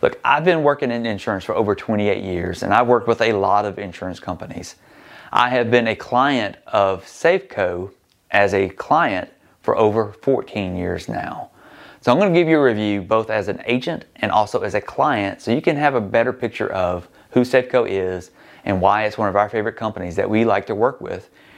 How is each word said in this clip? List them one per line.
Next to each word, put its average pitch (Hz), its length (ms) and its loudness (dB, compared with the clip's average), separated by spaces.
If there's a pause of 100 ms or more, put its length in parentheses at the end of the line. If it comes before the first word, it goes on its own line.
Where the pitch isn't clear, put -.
Look, - 200 0
I've 151 220 2
been 165 180 4
working 143 280 2
in 117 160 -4
insurance 101 380 -4
for 110 100 -4
over 104 200 2
twenty-eight 104 480 -2
years, 90 400 -6
and 101 120 0
I've 120 140 4
worked 120 200 4
with 117 140 2
a 113 100 2
lot 101 320 2
of 98 140 -6
insurance 92 420 -10
companies. 85 560 -12 (560)
I 123 160 4
have 123 220 0
been 120 180 4
a 107 80 -2
client 123 720 -2
of 95 400 0
Safeco 95 840 -2 (380)
as 101 220 2
a 98 160 2
client 123 600 -2 (320)
for - 160 0
over 107 340 2
fourteen 101 640 -4
years 90 320 -6
now. - 400 -8 (540)
So 139 100 2
I'm 180 60 4
gonna 190 160 4
give 165 140 4
you 160 100 4
a 143 40 4
review 107 380 2
both 110 300 0
as 107 180 -2
an 98 160 -6
agent 127 400 -4 (120)
and 104 140 -4
also 104 300 0
as 104 140 -6
a 104 80 0
client 117 580 -2
so - 120 -2
you 147 100 0
can 160 140 2
have 147 180 2
a 117 80 2
better 117 320 0
picture - 360 -6
of 90 380 -2 (220)
who 127 100 4
Safeco 127 480 2
is 92 440 -4 (340)
and 95 120 0
why 101 260 4
it's 107 120 -2
one 110 100 -2
of 95 100 0
our 104 120 2
favorite 110 260 -4
companies 92 400 -8
that 98 140 0
we 110 160 2
like 101 220 0
to 107 80 -4
work 120 260 0
with - 300 -10 (280)